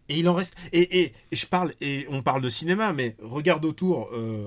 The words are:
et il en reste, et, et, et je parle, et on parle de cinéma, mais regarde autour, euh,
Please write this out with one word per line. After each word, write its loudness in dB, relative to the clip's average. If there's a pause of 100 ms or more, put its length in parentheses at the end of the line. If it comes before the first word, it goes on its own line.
et -2
il 4
en 6
reste, -2 (160)
et, 4
et, -2 (180)
et -4
je -2
parle, 0
et -4
on -4
parle 0
de -2
cinéma, 0
mais -2
regarde 0
autour, -2
euh, -4